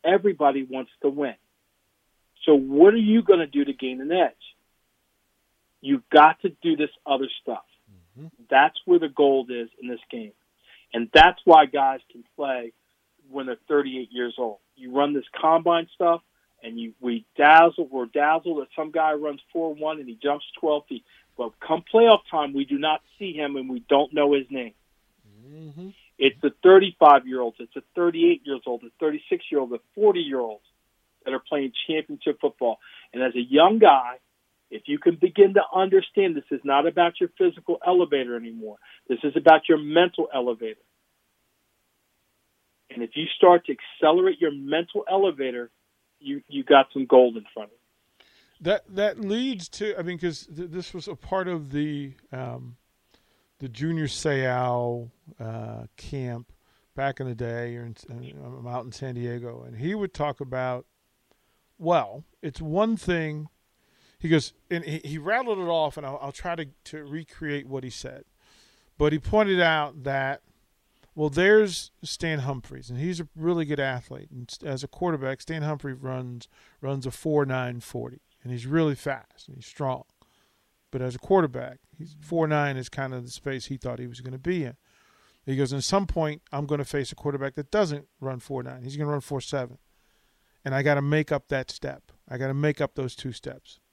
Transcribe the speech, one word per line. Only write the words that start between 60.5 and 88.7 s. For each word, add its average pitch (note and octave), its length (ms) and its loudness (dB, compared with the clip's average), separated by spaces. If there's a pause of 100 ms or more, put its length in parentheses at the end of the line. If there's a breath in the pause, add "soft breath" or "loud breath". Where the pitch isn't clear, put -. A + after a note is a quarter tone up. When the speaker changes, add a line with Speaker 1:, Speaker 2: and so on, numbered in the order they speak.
Speaker 2:
well, D3+ 440 -2 (180)
it's A2+ 200 -12
one G3 340 -2
thing, D#3 520 -6 (720)
he E3+ 100 -6
goes, D#3+ 240 2 (160)
and E3+ 160 -8
he, D#3 180 -8
he D3+ 140 -10
rattled G#3 420 -4
it F3+ 80 -6
off, D#3+ 300 -2
and D3 80 -12
I'll, C3+ 160 -10
I'll C#3 100 -10
try E3+ 240 -10
to, D#3+ 120 -10 (180)
to D#3 180 -16
recreate C#3+ 640 -10
what C3 160 -10
he B2+ 60 -12
said, C3 340 -16 (720)
but D3 140 2
he D#3 80 -2
pointed G3+ 400 0
out D#3 440 0
that, C3+ 380 -4 (760)
well, D3+ 140 -2
there's F#3+ 600 2 (120)
Stan D#3+ 360 -6
Humphries, B2+ 500 -10
and B2 100 -10
he's E3+ 200 -6
a E3 160 -10
really E3 300 -2
good D3 140 -4
athlete, C3 520 -8
and B2 180 -16
s-, - 160 -20
as C3+ 180 -8
a C#3 40 -14
quarterback, C3+ 540 -6
Stan D#3+ 220 -8
Humphrey D3 300 -8
runs, B2+ 540 -12 (340)
runs C3+ 240 -6
a C3 60 -6
four D3 340 -2
nine B2+ 340 -6
forty, B2 420 -14 (220)
and B2 80 -12
he's A#2+ 140 -10
really D3+ 300 0
fast, - 520 -12
and C3+ 100 -20
he's A#2+ 100 -20
strong, C3 360 -8 (880)
but C3 100 -8
as B2+ 140 -6
a B2+ 40 -14
quarterback, C3 600 -2 (180)
he's, D#3+ 240 -18
four D#3+ 260 -4
nine D3 300 -2
is B2 100 -10
kind C3 260 -10
of B2 120 -12
the B2 60 -18
space C3+ 340 -12
he C3+ 120 -12
thought A#2+ 220 -12
he B2 80 -14
was A#2+ 140 -18
gonna B2+ 160 -14
be E3 260 -4
in. B2+ 120 -10 (720)
He C3+ 120 -4
goes, C3+ 160 -2
"At C#3 100 -6
some G3 240 -2
point, D#3 340 -6 (120)
I'm D3 120 -6
gonna C#3+ 200 -4
face C#3 260 -6
a - 40 -16
quarterback C#3 400 -8
that C#3+ 140 -10
doesn't D#3 380 -2 (140)
run C3 180 -10
four B2+ 240 -10
nine. B2+ 200 -16